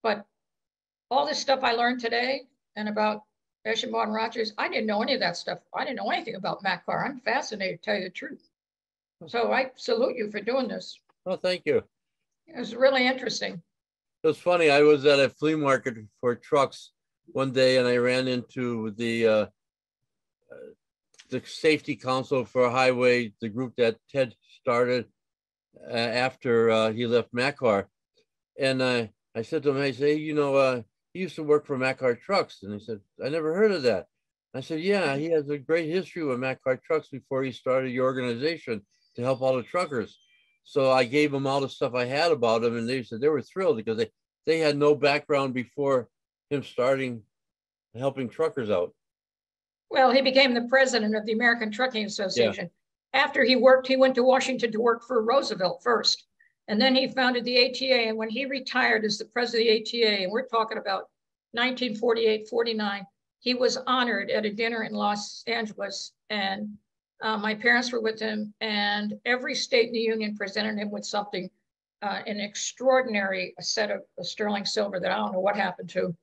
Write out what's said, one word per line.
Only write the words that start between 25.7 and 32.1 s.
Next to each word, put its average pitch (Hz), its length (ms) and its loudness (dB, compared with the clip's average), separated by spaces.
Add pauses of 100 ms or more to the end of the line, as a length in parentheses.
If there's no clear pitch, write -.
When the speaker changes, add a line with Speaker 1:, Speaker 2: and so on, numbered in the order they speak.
Speaker 2:
uh, 120 40 -8
after, 117 760 2
uh, 110 220 4
he 117 160 -4
left 117 260 0
Mac 127 240 0
Car. 101 300 2 (720)
And 131 240 0
I, 120 280 0 (240)
I 113 60 -4
said 147 220 -4
to 143 60 2
him, 135 120 0
I 139 100 0
say, 143 240 0
You 151 200 -4
know, 143 200 2
uh, 131 260 4 (320)
he 175 80 -12
used 180 140 -6
to 160 80 -8
work 147 220 2
for 139 120 -4
Mac 131 220 -2 (220)